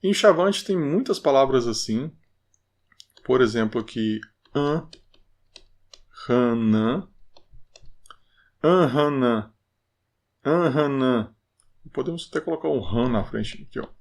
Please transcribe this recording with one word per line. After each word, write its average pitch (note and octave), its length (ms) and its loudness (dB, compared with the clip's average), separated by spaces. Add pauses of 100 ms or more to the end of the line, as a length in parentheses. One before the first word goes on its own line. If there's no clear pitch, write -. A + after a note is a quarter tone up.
Em G3+ 100 2
Chavante F#3+ 520 4
tem F#3+ 120 -2
muitas F3+ 420 -2
palavras C3+ 480 2
assim. A#2 440 -4 (1120)
Por B2+ 180 2
exemplo, A2+ 380 2
aqui, A2 400 -4 (340)
an, D3 340 -2 (1200)
ranã. A#2 1000 0 (1600)
Anhanã. C#3+ 880 2 (920)
Anhanã. C3+ 920 0 (580)
Podemos E3+ 360 -8
até D#3 120 -6
colocar D#3+ 280 -6
um D3 100 0
ran A#2 300 -2
na A2 140 0
frente - 380 -6
aqui, - 180 -12
ó. A#2 80 -8 (140)